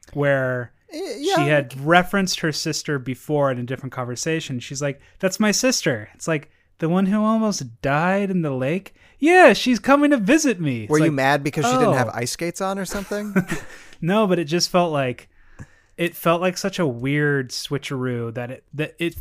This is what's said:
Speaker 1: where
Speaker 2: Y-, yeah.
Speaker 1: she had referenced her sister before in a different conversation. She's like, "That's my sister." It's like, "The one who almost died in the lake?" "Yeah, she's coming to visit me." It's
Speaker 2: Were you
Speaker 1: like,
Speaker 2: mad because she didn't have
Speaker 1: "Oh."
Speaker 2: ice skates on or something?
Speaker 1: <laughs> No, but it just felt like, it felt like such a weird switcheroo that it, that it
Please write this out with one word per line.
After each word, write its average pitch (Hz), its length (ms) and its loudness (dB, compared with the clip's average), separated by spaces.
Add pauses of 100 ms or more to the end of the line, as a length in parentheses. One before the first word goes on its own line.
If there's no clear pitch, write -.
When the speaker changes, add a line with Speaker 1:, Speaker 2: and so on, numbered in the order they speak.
(160)
Speaker 1:
where 131 580 0 (200)
Speaker 2:
Y-, 311 260 -10
yeah. 349 180 0
Speaker 1:
she 143 120 2
had 135 320 0
referenced 180 600 2
her 160 120 -2
sister 151 460 -4
before 135 520 -2
in 123 80 -4
a 123 40 -6
different 127 300 -8
conversation. 131 680 -6
She's 139 220 -10
like, 139 180 -4 (200)
"That's 185 200 -2
my 214 100 4
sister." 175 640 0
It's - 140 -10
like, 156 220 -2 (280)
"The 160 100 -2
one 185 180 2
who 208 160 2
almost 214 600 -2
died 180 480 0
in 185 120 0
the 151 100 -2
lake?" 135 420 -4 (240)
"Yeah, 339 340 8
she's 247 260 0
coming 285 320 4
to 294 80 4
visit 233 420 2
me." 123 240 -2
It's 104 60 -8
Speaker 2:
Were 151 80 4
you 156 60 6
Speaker 1:
like, 160 80 4
Speaker 2:
mad 139 320 2
because 151 220 -2
she 247 60 2
didn't 240 220 4
have 123 140 2
Speaker 1:
"Oh." - 60 -8
Speaker 2:
ice 120 180 -4
skates 170 280 -6
on 190 180 -4
or 190 80 -6
something? 202 540 -6
Speaker 1:
<laughs> 185 40 -4 (600)
No, 202 220 2
but 180 140 2
it 156 60 -4
just 165 220 0
felt 175 220 2
like, 135 380 -4 (680)
it 170 200 -4
felt 170 240 2
like 180 180 -2
such 190 220 -4
a 170 80 2
weird 139 600 0
switcheroo 127 840 -6
that 123 160 -8
it, - 140 -16 (100)
that 147 240 -6
it 170 220 -4